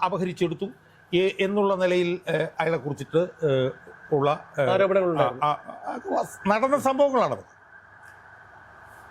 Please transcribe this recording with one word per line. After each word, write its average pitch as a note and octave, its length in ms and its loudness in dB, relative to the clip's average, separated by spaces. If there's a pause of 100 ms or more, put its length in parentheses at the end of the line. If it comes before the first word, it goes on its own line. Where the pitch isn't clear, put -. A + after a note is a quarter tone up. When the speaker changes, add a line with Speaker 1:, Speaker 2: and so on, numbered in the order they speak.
Speaker 1:
അപഹരിച്ചെടുത്തു F3+ 640 -2 (540)
എ-, F#3+ 120 2 (120)
എന്നുള്ള G3 360 0
നിലയിൽ, F3+ 280 2 (240)
ഏഹ്, D#3 120 2 (140)
അയാളെ E3 240 0
കുറിച്ചിട്ട്, C#3+ 380 -2 (260)
ഏഹ്, C3 220 2 (480)
ഉള്ള, C#3 120 2 (300)
ഏഹ്, C3+ 140 2
Speaker 2:
ആരോപണങ്ങളുണ്ടായിരുന്നു. F3 760 2
Speaker 1:
ആ, - 20 4
ആ, - 420 -6 (280)
ആ, - 20 0 (300)
നടന്ന B3+ 260 2 (100)
സംഭവങ്ങളാണത്. C4 560 2 (1700)